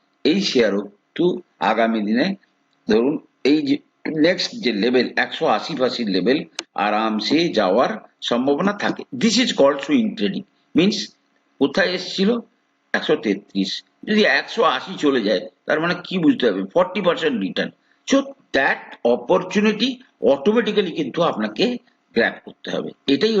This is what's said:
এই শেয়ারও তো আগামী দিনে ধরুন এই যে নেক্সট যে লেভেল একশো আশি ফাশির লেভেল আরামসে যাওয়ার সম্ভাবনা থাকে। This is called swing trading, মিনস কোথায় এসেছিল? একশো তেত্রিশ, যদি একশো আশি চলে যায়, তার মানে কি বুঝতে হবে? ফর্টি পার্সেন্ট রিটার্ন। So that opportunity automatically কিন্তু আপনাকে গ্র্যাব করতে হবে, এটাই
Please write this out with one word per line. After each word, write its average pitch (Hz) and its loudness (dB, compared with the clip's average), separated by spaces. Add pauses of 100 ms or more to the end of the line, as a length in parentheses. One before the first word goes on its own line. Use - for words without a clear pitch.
(300)
এই 170 2 (100)
শেয়ারও 104 2 (340)
তো 160 2 (460)
আগামী 113 2
দিনে 123 2 (640)
ধরুন 123 4 (360)
এই 156 4 (100)
যে 143 2 (500)
নেক্সট - 0 (140)
যে 120 0 (140)
লেভেল 123 2 (180)
একশো 143 -6 (120)
আশি 131 -6
ফাশির 120 -2
লেভেল 113 2 (480)
আরামসে 107 0 (200)
যাওয়ার 107 2 (380)
সম্ভাবনা 143 0 (100)
থাকে। - -4 (200)
This 220 2 (100)
is - -2 (100)
called 139 4
swing 120 2 (100)
trading, 98 -4 (320)
মিনস 208 2 (640)
কোথায় 180 0
এসেছিল? 196 -2 (680)
একশো 123 0 (100)
তেত্রিশ, 95 -2 (380)
যদি 208 4 (180)
একশো - -4 (140)
আশি - -10 (120)
চলে 135 2
যায়, 92 0 (240)
তার 151 0
মানে 175 -2 (120)
কি 175 -8 (100)
বুঝতে 131 2
হবে? 98 -2 (120)
ফর্টি 180 0
পার্সেন্ট 151 0
রিটার্ন। 90 -4 (400)
So 139 4 (400)
that 156 0 (320)
opportunity 208 0 (400)
automatically 202 2
কিন্তু 143 -6 (120)
আপনাকে 208 -2 (500)
গ্র্যাব 110 0 (100)
করতে - -18
হবে, 78 -4 (240)
এটাই 220 2